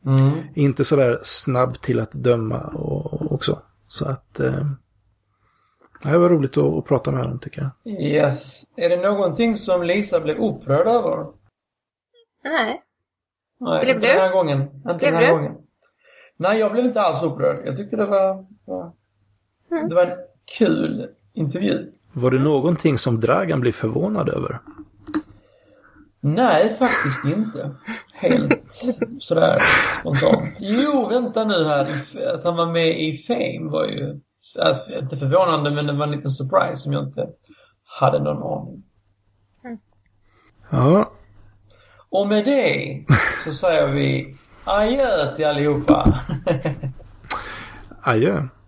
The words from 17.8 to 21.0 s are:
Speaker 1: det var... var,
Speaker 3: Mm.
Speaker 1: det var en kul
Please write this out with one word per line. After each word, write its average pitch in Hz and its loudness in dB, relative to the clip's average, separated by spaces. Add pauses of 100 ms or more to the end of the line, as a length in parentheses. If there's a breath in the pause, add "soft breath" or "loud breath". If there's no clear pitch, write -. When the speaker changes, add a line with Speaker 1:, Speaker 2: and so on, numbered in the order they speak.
Speaker 1:
det 214 0
var... 190 0 (200)
var, 180 -8 (800)
Speaker 3:
Mm. 320 -4
Speaker 1:
det 165 -2
var 175 6
en - -8 (400)
kul - 0 (240)